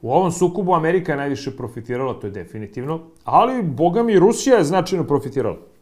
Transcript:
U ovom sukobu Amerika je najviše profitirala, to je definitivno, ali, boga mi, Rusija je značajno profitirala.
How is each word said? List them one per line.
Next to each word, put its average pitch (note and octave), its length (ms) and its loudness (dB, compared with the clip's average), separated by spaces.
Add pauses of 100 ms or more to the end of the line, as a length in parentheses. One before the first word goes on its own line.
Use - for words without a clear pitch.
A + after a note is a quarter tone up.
U A2+ 120 -6
ovom E3+ 200 2
sukobu F3+ 420 0
Amerika E3+ 380 0
je C#3+ 40 -2
najviše C#3 400 -6
profitirala, B2 640 -6
to A2 60 -12
je G2+ 40 -8
definitivno, G#2+ 680 -10 (240)
ali, A3+ 380 2
boga E3+ 400 0
mi, A3+ 160 4
Rusija A#3 380 4
je G3 80 6
značajno F3+ 400 0
profitirala. B2 520 -2 (260)